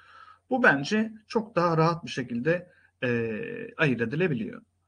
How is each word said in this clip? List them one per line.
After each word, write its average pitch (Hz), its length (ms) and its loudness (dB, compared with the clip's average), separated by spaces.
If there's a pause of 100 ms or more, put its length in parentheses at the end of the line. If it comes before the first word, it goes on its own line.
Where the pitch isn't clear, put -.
(500)
Bu 247 140 0
bence 208 500 2 (140)
çok - 280 -2
daha 170 220 4
rahat 165 280 2
bir - 40 -10
şekilde, 135 600 -2 (320)
e, 127 60 0 (680)
ayırt 127 240 2
edilebiliyor. 127 600 -2 (260)